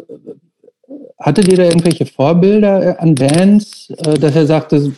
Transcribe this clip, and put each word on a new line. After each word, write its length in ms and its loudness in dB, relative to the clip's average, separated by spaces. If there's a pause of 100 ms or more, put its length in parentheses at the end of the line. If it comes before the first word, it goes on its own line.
(1200)
hattet 300 -2
ihr 80 0
da 80 2
irgendwelche 420 0
Vorbilder, 760 0 (120)
äh, 40 -12
an 160 0
Bands, 840 0
äh, 200 -2
dass 180 0
ihr 100 4
sagte, 520 0